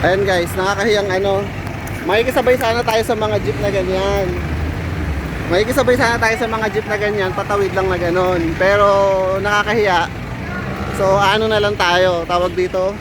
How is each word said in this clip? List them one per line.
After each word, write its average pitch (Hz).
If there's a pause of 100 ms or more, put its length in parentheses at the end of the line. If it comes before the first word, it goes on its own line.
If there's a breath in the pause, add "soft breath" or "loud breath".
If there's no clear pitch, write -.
(120)
Yan 196
guys, 175
nakakahiyang 202
ano. 196 (640)
Makikisabay 247
sana 233
tayo 226
sa 226
mga 214 (160)
jeep 214
na 202
ganyan. 190 (1200)
Makikisabay 247
sana 233
tayo 226
sa 226
mga 220
jeep 208
na 208
ganyan, 208
patawid 196
lang 190
na 180
ganon. 175
Pero 202 (520)
nakakahiya. 208 (880)
So 190
ano 202
na 220
lang 208
tayo, 175
tawag 175
dito. 185